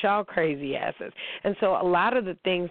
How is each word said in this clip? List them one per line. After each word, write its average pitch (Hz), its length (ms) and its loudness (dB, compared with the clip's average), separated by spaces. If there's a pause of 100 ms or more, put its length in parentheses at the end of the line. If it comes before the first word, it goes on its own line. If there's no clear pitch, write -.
y'all 202 200 2
crazy 143 520 -2
asses. - 360 -6 (320)
And 202 160 0
so 190 220 2
a - 20 0
lot 180 320 4
of 233 100 0
the 175 180 -6
things 175 280 0